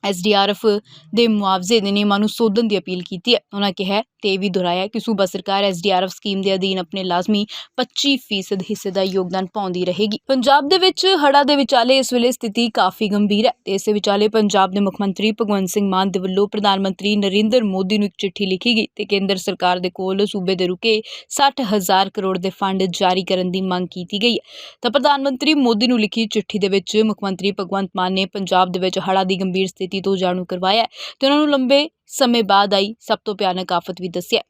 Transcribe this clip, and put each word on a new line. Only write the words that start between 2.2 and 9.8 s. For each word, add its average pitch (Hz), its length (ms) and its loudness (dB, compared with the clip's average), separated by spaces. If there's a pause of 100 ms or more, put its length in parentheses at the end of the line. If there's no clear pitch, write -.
ਸੋਧਣ 226 380 0
ਦੀ 202 100 0
ਅਪੀਲ 185 260 -6
ਕੀਤੀ 190 320 -2
ਹੈ। - 40 0 (140)
ਉਹਨਾਂ 202 180 0
ਕਿਹਾ 196 300 -2 (200)
ਤੇ 196 120 0
ਇਹ 190 60 -2
ਵੀ 196 100 -2
ਦੁਹਰਾਇਆ 180 380 -2
ਕਿ 220 120 -6
ਸੂਬਾ 202 260 0
ਸਰਕਾਰ 196 380 -2
ਐਸ 185 200 -2
ਡੀ 196 60 0
ਆਰ 185 140 2
ਐਫ 185 60 -4
ਸਕੀਮ 196 320 -6
ਦੇ 196 120 0
ਅਧੀਨ 190 260 -2
ਆਪਣੇ 190 240 -8
ਲਾਜ਼ਮੀ 185 420 0 (320)
ਪੱਚੀ 277 420 -2
ਫੀਸਦ 190 420 -6
ਹਿੱਸੇ 202 300 -6
ਦਾ 190 120 0
ਯੋਗਦਾਨ 190 500 -2
ਪਾਉਂਦੀ 185 320 -4